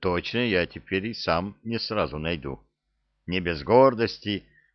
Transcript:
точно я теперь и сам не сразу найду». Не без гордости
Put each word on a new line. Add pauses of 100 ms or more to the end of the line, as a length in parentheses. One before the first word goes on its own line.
точно
я
теперь
и
сам
не
сразу
найду». (680)
Не
без
гордости (300)